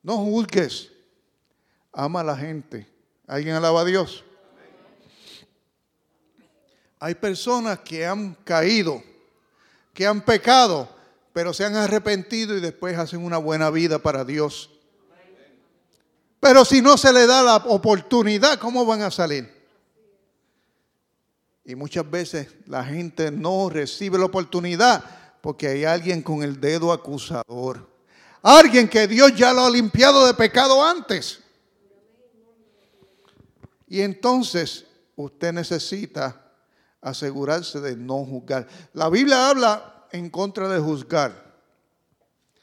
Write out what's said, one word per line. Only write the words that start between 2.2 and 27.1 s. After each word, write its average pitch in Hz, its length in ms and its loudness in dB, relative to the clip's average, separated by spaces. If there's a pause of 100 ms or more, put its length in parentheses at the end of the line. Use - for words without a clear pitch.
a 165 40 -6
la 147 120 -6
gente. 143 500 -14 (400)
¿Alguien 151 300 -6
alaba 165 240 2
a 170 40 0
Dios? 185 380 -4 (2750)
Hay 165 160 -8
personas 220 640 -6
que 160 260 -10
han 196 280 -8 (100)
caído, 165 580 0 (880)
que 190 140 -4
han 208 140 0
pecado, 220 680 2 (440)
pero 170 200 -6
se 190 120 -4
han 208 100 -4
arrepentido 208 840 -4
y 185 40 -4
después 170 360 -8
hacen 170 280 -8
una 170 140 -6
buena 156 320 -2
vida 156 280 -2
para 135 260 -4
Dios. 147 460 -8 (1700)
Pero 269 260 8
si 269 160 4
no 269 160 6
se 269 160 4
le 247 140 6
da 262 160 4
la 233 140 6
oportunidad, 214 1040 0
¿cómo 240 260 -4
van 220 160 -2
a 190 80 -4
salir? 147 420 -6 (2000)
Y 127 100 -16
muchas 147 340 -8
veces 165 460 -8 (120)
la 127 180 -8
gente 156 480 -8
no 185 360 -4
recibe 170 500 -6
la 185 80 2
oportunidad 180 800 0 (360)
porque 147 260 -8
hay 139 180 -4
alguien 165 380 -2
con 151 220 -6
el 139 160 -8
dedo 160 320 -2
acusador. 131 1040 -10 (460)